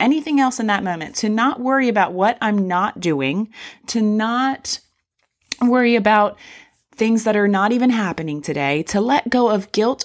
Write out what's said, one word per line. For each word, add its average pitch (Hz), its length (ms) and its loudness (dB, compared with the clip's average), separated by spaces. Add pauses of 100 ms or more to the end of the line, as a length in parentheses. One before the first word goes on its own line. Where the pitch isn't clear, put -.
anything 294 400 2
else 254 180 0
in 226 100 -4
that 196 140 0
moment, 170 340 -6
to 220 120 -2
not 233 320 0
worry 262 300 0
about 185 240 0
what 196 260 0
I'm 208 260 0
not 185 340 -2
doing, 160 520 -2 (360)
to 233 120 -2
not 226 800 -2 (800)
worry 240 340 4
about 208 440 2 (540)
things 226 300 0
that 214 140 0
are 208 100 2
not 202 240 2
even 247 200 2
happening 160 520 -4
today, 147 400 -2
to 202 180 -2
let 247 300 0
go 240 200 2
of 202 200 -2
guilt 233 340 -2